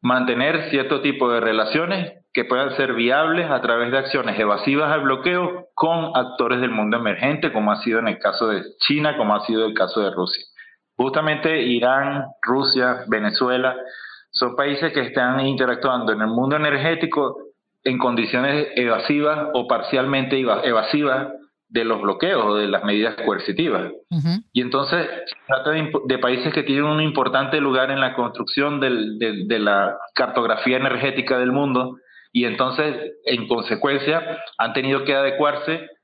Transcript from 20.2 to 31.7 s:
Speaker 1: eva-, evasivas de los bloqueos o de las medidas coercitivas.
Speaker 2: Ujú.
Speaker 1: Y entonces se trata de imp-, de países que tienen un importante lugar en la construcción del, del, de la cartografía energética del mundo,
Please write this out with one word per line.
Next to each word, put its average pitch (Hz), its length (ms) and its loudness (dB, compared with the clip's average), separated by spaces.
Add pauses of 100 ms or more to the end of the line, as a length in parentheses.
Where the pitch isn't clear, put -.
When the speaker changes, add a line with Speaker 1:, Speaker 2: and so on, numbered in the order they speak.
Speaker 1:
eva-, 117 240 2
evasivas 131 680 0 (400)
de 117 160 0
los 110 160 0
bloqueos 110 440 2
o 104 100 2
de 104 120 2
las 98 160 0
medidas 107 320 2 (100)
coercitivas. 101 680 0 (180)
Speaker 2:
Ujú. 165 200 0 (220)
Speaker 1:
Y 123 100 0
entonces 139 460 0 (180)
se - 100 -12 (120)
trata 131 240 0
de 160 80 2
imp-, 156 260 -2
de 131 120 2
países 127 360 0
que 151 100 0
tienen 143 220 0
un 151 140 2
importante 135 640 2
lugar 131 300 2
en 135 100 0
la 127 140 0
construcción 139 640 -2
del, 113 400 0
del, 104 280 -2
de 113 120 2
la 101 360 2 (180)
cartografía 127 640 0
energética 131 600 0
del 127 140 2
mundo, 127 460 0 (340)